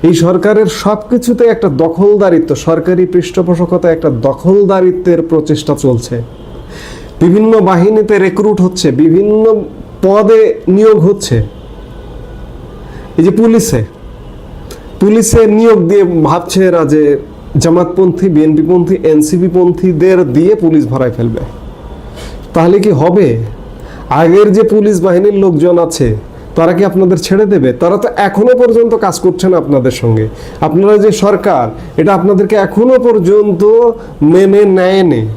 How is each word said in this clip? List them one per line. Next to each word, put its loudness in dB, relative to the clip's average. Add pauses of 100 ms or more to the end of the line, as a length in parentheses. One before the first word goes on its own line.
এই 4
সরকারের 2 (140)
সব -2 (120)
কিছুতে 0 (100)
একটা -2 (140)
দখলদারিত্ব, 2 (160)
সরকারি 0 (100)
পৃষ্ঠপোষকতায় -2
একটা -2 (180)
দখলদারিত্বের 0 (100)
প্রচেষ্টা -2 (100)
চলছে। -2 (1040)
বিভিন্ন 2 (180)
বাহিনীতে 2 (100)
রিক্রুট 0
হচ্ছে, -2
বিভিন্ন 2 (600)
পদে 4 (340)
নিয়োগ 4 (100)
হচ্ছে। -2 (1800)
এই 2
যে 4 (100)
পুলিশে, 2 (1200)
পুলিশে 2 (160)
নিয়োগ 4 (100)
দিয়ে 2 (260)
ভাবছে -2 (100)
এরা 0 (120)
যে 2 (600)
জামাতপন্থী, 0 (100)
বিএনপি 2
পন্থী, 2 (160)
এনসিপি 2
পন্থীদের 2 (140)
দিয়ে 2 (100)
পুলিশ 2
ভরায় -2
ফেলবে। -4 (1120)
তাহলে 2
কি 2 (100)
হবে? 2 (960)
আগের 4
যে 4 (100)
পুলিশ 2 (100)
বাহিনীর 2
লোকজন 2
আছে, -2 (460)
তারা 2
কি 2
আপনাদের 2
ছেড়ে 2
দেবে? 2 (120)
তারা 0
তো -2 (200)
এখনো 2
পর্যন্ত 2 (120)
কাজ -2 (100)
করছে 0
না 2
আপনাদের 0
সঙ্গে। 0 (420)
আপনারা 2
যে 2 (120)
সরকার, 0 (340)
এটা 2
আপনাদেরকে 0 (120)
এখনো 2 (100)
পর্যন্ত 2 (720)
মেনে 4 (160)
নেয়নি। 0 (140)